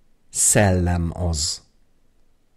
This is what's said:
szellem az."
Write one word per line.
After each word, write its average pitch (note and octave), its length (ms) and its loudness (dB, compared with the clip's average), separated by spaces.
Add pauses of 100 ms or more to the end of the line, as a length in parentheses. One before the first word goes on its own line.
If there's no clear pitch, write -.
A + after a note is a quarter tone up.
(280)
szellem F2 840 2
az." E2 480 -4 (960)